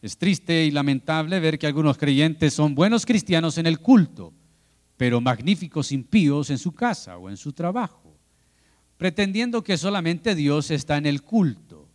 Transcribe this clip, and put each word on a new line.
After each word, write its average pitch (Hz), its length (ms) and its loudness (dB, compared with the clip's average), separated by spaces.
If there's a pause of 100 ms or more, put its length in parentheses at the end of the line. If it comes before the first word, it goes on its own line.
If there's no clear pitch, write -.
Es - 160 -14
triste 165 480 0
y 151 60 2
lamentable 156 680 -2
ver 160 180 0
que - 80 -6
algunos 147 320 2
creyentes 151 560 2
son 151 220 0
buenos 208 300 2
cristianos 165 520 0
en 165 80 -2
el 165 140 0
culto, 165 540 4 (640)
pero 120 240 0
magníficos 135 720 -2
impíos 143 560 2
en 139 80 -2
su 175 160 -6
casa 185 440 -6
o 92 120 -16
en 98 80 -12
su 143 160 -14
trabajo, 170 640 -8 (800)
pretendiendo 208 680 -2
que 190 140 -2
solamente 175 580 -2
Dios 147 360 0
está 147 260 -2
en 147 80 -2
el 143 180 -2
culto. 117 720 -2